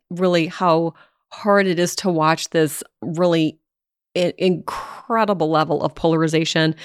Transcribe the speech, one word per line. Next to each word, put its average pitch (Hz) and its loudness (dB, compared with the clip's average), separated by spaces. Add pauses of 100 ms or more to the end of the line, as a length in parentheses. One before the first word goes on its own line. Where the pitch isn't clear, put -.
(120)
really 175 2
how 165 0 (360)
hard 202 2
it 175 0
is 175 0
to 196 -2
watch 160 0
this 156 0 (180)
really 165 0 (580)
i-, 175 -2
incredible 190 -2
level 156 0
of - -4
polarization. 160 0